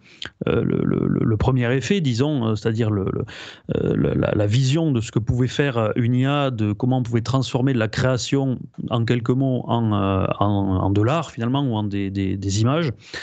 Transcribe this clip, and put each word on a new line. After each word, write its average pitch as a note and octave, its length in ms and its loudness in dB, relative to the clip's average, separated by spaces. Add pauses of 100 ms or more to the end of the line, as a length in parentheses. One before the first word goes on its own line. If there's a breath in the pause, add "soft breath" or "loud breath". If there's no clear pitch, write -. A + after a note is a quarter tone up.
(480 loud breath)
euh, D#2+ 160 0
le, G1+ 220 0
le, G1+ 200 2
le, G1+ 180 0
le A2 140 2
premier B2 380 2
effet, G3+ 240 0
disons, C3+ 480 0
euh, A2 80 0
c'est-à-dire A2+ 340 0
le, G2 220 0
le, - 140 -4 (500 loud breath)
euh, - 180 0
le, - 200 2
la, - 200 2
la G#2 140 2
vision C3+ 460 2
de A2+ 80 0
ce A2 100 -8
que - 80 0
pouvait B2 300 0
faire, C#3+ 280 0
euh, G#2+ 200 2
une B2 180 2
I B2+ 100 2
A, C#3 240 0
de G#2+ 220 0
comment B2+ 280 0
on B2 40 0
pouvait A#2 180 0
transformer C3 520 0
de A#2+ 60 0
la A2 100 0
création, C3 680 0 (320)
en A#2 140 0
quelques A#2+ 280 0
mots, C3 360 0
en, A#2 240 2
euh, G2 340 2 (140)
en, G2 60 4
en G2 460 0
de G2+ 100 2
l'art C#3+ 300 0
finalement, B2+ 320 -2
ou A#2+ 120 0
en G#2+ 80 -2
des, G2+ 260 -4
des, G2 280 -2
des G2 240 -2
images. C#3 300 2 (320 loud breath)